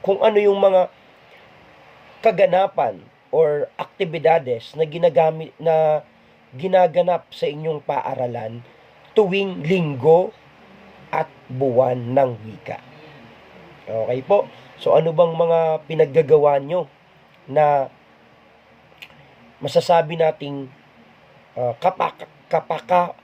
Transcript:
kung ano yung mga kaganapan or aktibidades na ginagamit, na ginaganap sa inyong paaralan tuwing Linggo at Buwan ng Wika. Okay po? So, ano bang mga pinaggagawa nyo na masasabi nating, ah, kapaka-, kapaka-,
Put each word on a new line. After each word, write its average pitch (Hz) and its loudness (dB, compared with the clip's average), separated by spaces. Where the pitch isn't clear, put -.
kung 196 -2
ano 220 2
yung 202 2
mga 190 2
kaganapan 180 0
or 147 0
aktibidades 156 -2
na 160 0
ginagamit, 160 -2
na 156 0
ginaganap 175 0
sa - -6
inyong 151 -6
paaralan 120 -6
tuwing 196 0
Linggo 160 2
at 156 -4
Buwan 127 0
ng 135 2
Wika. - -16
Okay 113 -4
po? - 0
So, - 0
ano 160 2
bang 170 4
mga 165 0
pinaggagawa 147 4
nyo 156 -6
na 143 2
masasabi 165 0
nating, 143 -4
ah, 120 -4
kapaka-, - -4
kapaka-, 175 -2